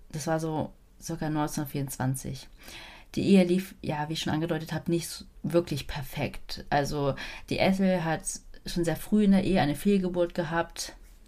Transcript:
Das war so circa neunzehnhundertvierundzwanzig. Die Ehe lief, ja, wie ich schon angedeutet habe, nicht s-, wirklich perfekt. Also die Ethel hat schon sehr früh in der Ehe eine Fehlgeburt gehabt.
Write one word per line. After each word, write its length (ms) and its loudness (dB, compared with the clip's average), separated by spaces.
Das 160 -6
war 140 2
so 320 -2
circa 280 -4
neunzehnhundertvierundzwanzig. 1200 -2
Die 140 2
Ehe 160 10
lief, 360 0
ja, 280 -4
wie 40 -4
ich 80 -4
schon 120 -2
angedeutet 400 -2
habe, 180 -2
nicht 140 0
s-, 200 -12
wirklich 440 0
perfekt. 840 -6
Also 460 0
die 100 0
Ethel 440 4
hat 180 -2
schon 200 -2
sehr 100 2
früh 300 2
in 60 8
der 120 6
Ehe 180 4
eine 140 2
Fehlgeburt 580 2
gehabt. 600 -2